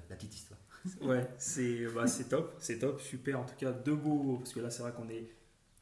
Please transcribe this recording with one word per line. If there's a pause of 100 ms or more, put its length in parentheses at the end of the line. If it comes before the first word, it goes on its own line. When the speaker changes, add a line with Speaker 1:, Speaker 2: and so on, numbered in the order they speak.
Speaker 1:
la
petite
histoire. (260)
<laughs>
Speaker 2:
Ouais,
c'est,
bah,
c'est
top,
c'est
top,
super.
En
tout
cas,
deux
beaux,
parce
que
là
c'est
vrai
qu'on
est (520)